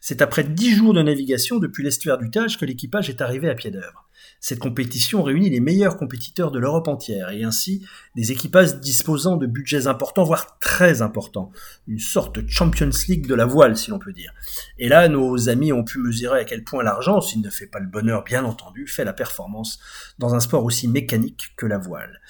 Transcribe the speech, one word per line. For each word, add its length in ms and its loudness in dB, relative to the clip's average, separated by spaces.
C'est 220 -2
après 200 2
dix 320 2
jours 200 6
de 80 6
navigation 560 0
depuis 260 -2
l'estuaire 340 0
du 120 -6
Tage 280 -2
que 60 -6
l'équipage 440 -4
est 120 -6
arrivé 300 -2
à 40 -2
pied 160 -10
d'œuvre. 380 -14
Cette 180 -6
compétition 640 -2
réunit 260 2
les 120 0
meilleurs 360 4
compétiteurs 540 -6
de 80 -4
l'Europe 300 0
entière 420 -4
et 140 -6
ainsi 420 -4
des 160 -2
équipages 480 4
disposant 580 0
de 100 0
budgets 400 -2
importants, 360 0
voire 360 -2
très 420 4
importants. 500 -4
Une 100 -6
sorte 420 -2
de 80 -4
Champions 420 2
League 180 0
de 80 0
la 120 4
voile, 300 8
si 140 -6
l'on 80 -4
peut 140 -12
dire. 200 -18
Et 100 -2
là, 200 8
nos 400 2
amis 240 2
ont 120 0
pu 140 -10
mesurer 420 0
à 40 -2
quel 180 -10
point 200 -4
l'argent, 400 2
s'il 180 -4
ne 100 -4
fait 160 -10
pas 140 -10
le 80 -6
bonheur, 340 -2
bien 220 -2
entendu, 420 -8
fait 180 -4
la 100 -4
performance 640 -8
dans 160 0
un 60 2
sport 240 0
aussi 240 -2
mécanique 680 -2
que 100 -6
la 120 -2
voile. 520 -12